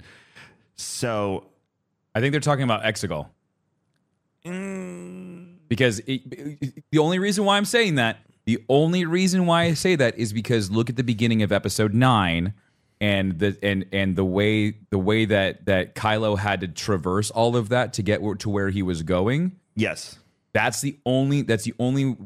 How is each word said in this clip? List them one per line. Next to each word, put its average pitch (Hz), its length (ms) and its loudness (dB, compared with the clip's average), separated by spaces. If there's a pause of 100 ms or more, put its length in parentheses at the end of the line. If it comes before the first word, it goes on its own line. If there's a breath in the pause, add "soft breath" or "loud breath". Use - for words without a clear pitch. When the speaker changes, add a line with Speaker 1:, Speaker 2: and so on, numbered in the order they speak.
(760 loud breath)
Speaker 1:
So 104 680 -4 (720)
Speaker 2:
I 110 60 0
think 139 100 2
they're 147 100 0
talking 143 220 0
about 110 200 0
Exegol. 87 440 -4 (1160)
Speaker 1:
Mm. 180 1120 -12 (120)
Speaker 2:
Because 117 320 2
it, 131 220 -6 (100)
it, 143 600 -12
the 151 80 4
only 170 200 2
reason 202 260 0
why 196 120 4
I'm 208 80 0
saying 220 300 2
that, 113 240 0 (260)
the 113 240 0
only 165 360 4
reason 180 420 2
why 170 160 4
I 170 100 2
say 185 220 2
that 123 220 2
is 110 140 -2
because 107 380 -2
look 113 200 0
at 123 60 -4
the 131 80 -2
beginning 117 380 2
of 101 100 2
episode 104 420 0
nine 104 600 2 (480 soft breath)
and 95 380 0
the, 101 240 0
and, 98 280 0
and 98 240 0
the 95 80 0
way, 104 520 2 (160)
the 101 80 0
way 107 260 2
that, 98 400 0
that 92 300 0
Kylo 107 420 0
had 98 240 -2
to 95 60 -6
traverse 92 640 -2
all 117 240 0
of 110 140 -2
that 123 240 0
to 110 100 -4
get 101 180 0
where, 101 140 -4
to 107 140 -6
where 101 200 -2
he 98 140 -2
was 90 180 -2
going. 113 520 0 (220)
Speaker 1:
Yes. 104 440 -4 (340)
Speaker 2:
That's 110 280 0
the 143 240 -6
only, 135 360 2
that's 113 240 0
the 120 140 -6
only 131 360 0 (100)